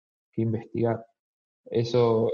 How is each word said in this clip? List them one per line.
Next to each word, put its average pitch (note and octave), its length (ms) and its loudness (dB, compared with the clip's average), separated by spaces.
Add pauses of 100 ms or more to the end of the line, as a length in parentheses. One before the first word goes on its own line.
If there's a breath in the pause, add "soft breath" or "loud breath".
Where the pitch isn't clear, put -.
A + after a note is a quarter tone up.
(320)
que A2+ 100 -4
investigar. A#2 640 -2 (600)
Eso, A#2 680 2